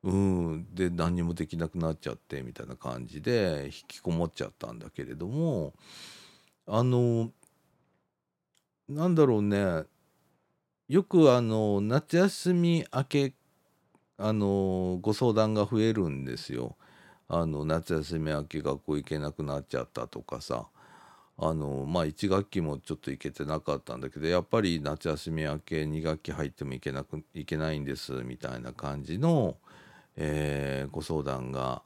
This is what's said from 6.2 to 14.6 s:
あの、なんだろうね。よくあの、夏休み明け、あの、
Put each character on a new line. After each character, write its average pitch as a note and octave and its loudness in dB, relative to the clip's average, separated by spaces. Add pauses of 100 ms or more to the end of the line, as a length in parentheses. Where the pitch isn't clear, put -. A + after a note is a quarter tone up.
あ A2 2
の、 A#2+ 4 (1600)
な D#3 0
ん F3 6
だ D#3 10
ろ A#2 6
う G#2 4
ね。 G2+ 4 (1040)
よ F3+ 4
く D#3 8
あ B2 6
の、 A2 4
夏 B2 2
休 F3+ 4
み E3+ 4
明 C3+ 0
け、 C#3 0 (840)
あ G#2+ 0
の、 F#2+ 2